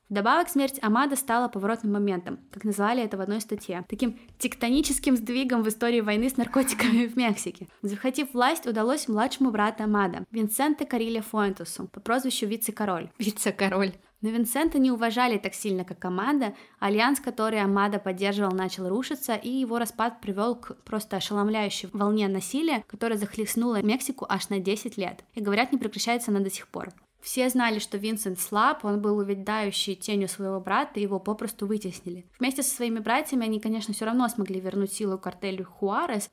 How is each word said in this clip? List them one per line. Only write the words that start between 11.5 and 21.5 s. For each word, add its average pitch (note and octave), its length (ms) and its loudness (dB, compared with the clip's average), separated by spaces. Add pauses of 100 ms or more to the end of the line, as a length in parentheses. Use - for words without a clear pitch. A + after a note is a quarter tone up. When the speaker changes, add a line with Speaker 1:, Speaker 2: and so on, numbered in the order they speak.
Speaker 1:
по - 120 -14
прозвищу B3+ 460 0
Вице-король. G3+ 720 -2
Speaker 2:
Вице-король. G3 760 0 (300)
Speaker 1:
Но A3 80 0
Винсента C4+ 480 2
не C4 120 6
уважали A#3 460 2
так G3 160 -2
сильно, F#3 320 -2
как - 200 -14
Амада. G3+ 500 0 (260)
Альянс, A3 400 4
который A3 400 0
Амада G3+ 380 4
поддерживал, G3 540 0
начал F#3 360 -2
рушиться, B3+ 460 -2
и G#3+ 160 -6
его B3 280 0
распад A#3 440 -2
привел G#3 340 0
к - 180 -14 (100)
просто G#3+ 340 -4
ошеломляющей G#3 760 -2